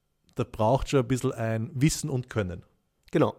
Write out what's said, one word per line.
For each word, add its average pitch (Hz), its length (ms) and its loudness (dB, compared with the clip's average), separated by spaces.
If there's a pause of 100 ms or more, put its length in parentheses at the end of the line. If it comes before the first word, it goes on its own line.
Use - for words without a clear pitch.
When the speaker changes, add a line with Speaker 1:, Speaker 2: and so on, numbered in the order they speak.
(400)
Speaker 1:
da 120 100 -2
braucht 117 400 2
schon 139 120 4
ein 117 60 -4
bisschen 131 260 0
ein 113 400 -4
Wissen 135 360 0
und 127 200 -4
Können. 90 340 -4 (480)
Speaker 2:
Genau, 143 280 4